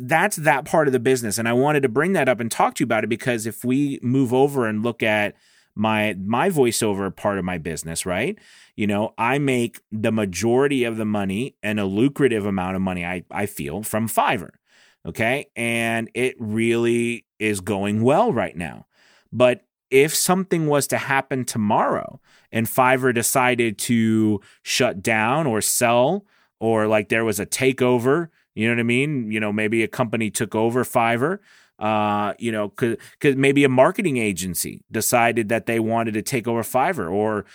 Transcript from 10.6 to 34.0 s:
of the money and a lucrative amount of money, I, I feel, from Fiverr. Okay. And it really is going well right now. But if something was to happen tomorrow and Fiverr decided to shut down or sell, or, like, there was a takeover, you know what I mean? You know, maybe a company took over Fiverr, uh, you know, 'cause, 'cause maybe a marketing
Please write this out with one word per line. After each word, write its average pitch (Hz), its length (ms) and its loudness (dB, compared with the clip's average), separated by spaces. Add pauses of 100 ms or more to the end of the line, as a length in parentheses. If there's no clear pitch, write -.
of 113 140 -4
the 110 80 -4
money 104 560 -2
and 107 180 -4
a 101 60 -2
lucrative 113 640 0
amount 95 280 -2
of 95 60 -2
money, 90 240 -4
I, 90 240 -6
I 101 160 -4
feel, 78 380 -8
from 110 260 -4
Fiverr. 143 460 -2 (500)
Okay. 120 500 -4
And 117 600 -2
it 123 240 -2
really 117 880 0 (100)
is 104 240 -2
going 101 400 -2
well 170 320 4
right 90 240 -4
now. 71 300 -10 (440)
But 123 360 2 (240)
if 139 240 6
something 180 500 0
was 147 220 2
to 123 100 -2
happen 135 480 -2
tomorrow 113 760 -2 (320)
and 113 140 -2
Fiverr 127 480 2
decided 120 640 0
to 110 640 2 (220)
shut 101 400 0
down 117 420 2
or 110 160 0
sell, 127 640 2 (340)
or, 110 280 2
like, 107 220 0
there 113 140 0
was 104 160 -2
a 95 60 -4
takeover, 131 840 0 (260)
you 107 100 -2
know 117 80 2
what 117 60 -2
I 117 40 0
mean? 123 480 0
You 110 80 -2
know, 104 140 -2
maybe 110 300 0
a 104 40 -2
company 113 440 -2
took 110 240 -4
over 117 280 0
Fiverr, 120 540 0 (400)
uh, 104 640 -2
you 113 120 -4
know, 107 180 -4
'cause, 113 280 -4 (220)
'cause 143 160 2
maybe 139 280 4
a 135 60 4
marketing 139 480 4